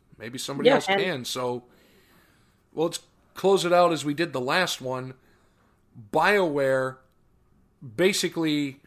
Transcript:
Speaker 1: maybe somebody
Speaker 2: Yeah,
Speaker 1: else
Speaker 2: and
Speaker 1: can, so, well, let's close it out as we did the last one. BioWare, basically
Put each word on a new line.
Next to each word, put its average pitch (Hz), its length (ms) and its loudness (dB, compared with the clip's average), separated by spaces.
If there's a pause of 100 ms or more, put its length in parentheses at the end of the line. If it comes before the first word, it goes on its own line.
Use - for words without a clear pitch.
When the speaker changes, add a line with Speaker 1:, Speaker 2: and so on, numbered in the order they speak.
(180)
Speaker 1:
maybe 120 220 -12
somebody 139 300 2
Speaker 2:
Yeah, 277 60 6
Speaker 1:
else - 140 -2
Speaker 2:
and 196 100 2
Speaker 1:
can, 156 260 -2
so, 123 380 -4 (1080)
well, 156 140 0
let's 165 120 -6 (340)
close 180 320 2
it 175 80 2
out 175 180 6
as 143 140 -4
we 147 80 -2
did 160 180 -4
the 135 80 -4
last 160 400 0
one. 127 340 -8 (1000)
BioWare, 143 880 2 (960)
basically 160 880 -2